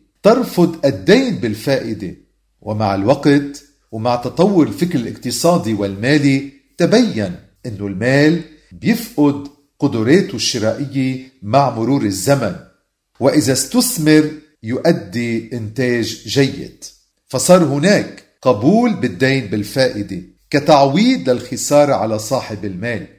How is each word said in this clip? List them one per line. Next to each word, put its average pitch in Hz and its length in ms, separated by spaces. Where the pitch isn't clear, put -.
ترفض 190 640
الدين 190 500
بالفائدة، 110 760
ومع 107 340
الوقت 143 680
ومع 117 240
تطور 165 500
الفكر 156 320
الاقتصادي 117 760
والمالي 135 760
تبين 170 580
أنه 104 200
المال 135 540
بيفقد - 760
قدراته 120 580
الشرائية 131 960
مع 127 280
مرور 117 320
الزمن، 101 540
وإذا 113 320
استثمر 151 760
يؤدي 117 920
إنتاج 117 720
جيد، 101 580
فصار 175 360
هناك 143 600
قبول 180 520
بالدين 131 520
بالفائدة 104 760
كتعويض 147 800
للخسارة 135 640
على 110 240
صاحب 110 460
المال 98 420